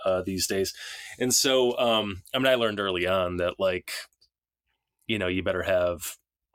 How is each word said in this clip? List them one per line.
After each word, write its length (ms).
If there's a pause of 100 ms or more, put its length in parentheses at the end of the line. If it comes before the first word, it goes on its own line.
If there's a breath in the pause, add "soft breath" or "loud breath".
uh, 180
these 260
days. 260 (460 loud breath)
And 120
so, 460
um, 440 (120)
I 40
mean, 100
I 80
learned 240
early 260
on 300
that, 240
like, 320 (1120)
you 140
know, 80
you 160
better 180
have, 540 (380)